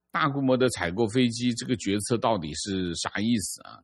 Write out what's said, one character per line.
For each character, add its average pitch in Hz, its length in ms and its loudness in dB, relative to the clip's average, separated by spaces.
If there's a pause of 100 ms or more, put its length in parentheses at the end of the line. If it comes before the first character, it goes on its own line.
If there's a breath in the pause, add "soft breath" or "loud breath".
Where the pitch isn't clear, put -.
(100)
大 160 180 0
规 139 140 -2
模 131 120 4
的 127 140 4
采 90 220 -2
购 107 160 2
飞 123 240 2
机， 120 240 -2
这 117 100 -6
个 127 120 0
决 98 240 0
策 110 180 0
到 113 180 2
底 76 180 -6
是 92 400 -4
啥 - 260 -6
意 117 180 2
思 - 240 -6
啊？ - 220 -18